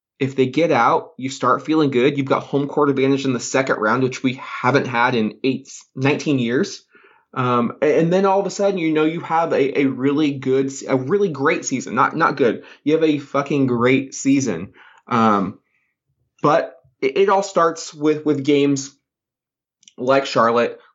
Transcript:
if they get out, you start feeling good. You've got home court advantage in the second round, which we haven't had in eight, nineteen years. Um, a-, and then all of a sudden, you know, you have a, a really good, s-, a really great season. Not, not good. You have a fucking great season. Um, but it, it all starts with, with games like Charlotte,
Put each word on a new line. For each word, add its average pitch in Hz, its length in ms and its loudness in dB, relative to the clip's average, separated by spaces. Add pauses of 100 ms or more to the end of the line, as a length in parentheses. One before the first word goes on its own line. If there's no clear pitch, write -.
(200)
if 135 160 -4
they 127 120 2
get 156 240 0
out, 135 460 2
you 131 120 -8
start 127 360 0
feeling 151 260 2
good. 135 260 2
You've 139 80 -2
got 135 180 0
home 139 240 -2
court 147 220 0
advantage 135 340 2
in 135 80 -2
the 117 80 -2
second - 380 -2
round, 117 260 0
which 127 180 -4
we 127 120 -2
haven't 127 520 -2
had 123 300 -2
in 107 300 -2
eight, - 260 -4 (240)
nineteen 139 440 0
years. 123 440 -2 (480)
Um, 123 500 -2
a-, 151 180 4
and 165 120 2
then 196 140 2
all 196 140 2
of 180 80 -2
a - 20 -4
sudden, 196 300 -2
you 160 120 -2
know, 156 140 2
you 165 160 -2
have 160 320 -2
a, 139 280 0
a 139 40 2
really 139 460 0
good, 135 340 0
s-, 135 200 -10
a 135 120 0
really 185 320 0
great 147 340 -2
season. 127 300 -6
Not, 131 220 0
not 160 200 0
good. 117 300 0 (180)
You 147 100 0
have 160 100 2
a 147 160 2
fucking 139 480 -2
great 123 480 0
season. 123 580 -2 (340)
Um, 107 520 0 (840)
but - 340 0 (240)
it, - 180 -2
it 196 120 4
all 196 140 2
starts 170 500 -2
with, 151 320 0
with 139 180 0
games 143 540 0 (960)
like 135 300 2
Charlotte, 117 540 0 (160)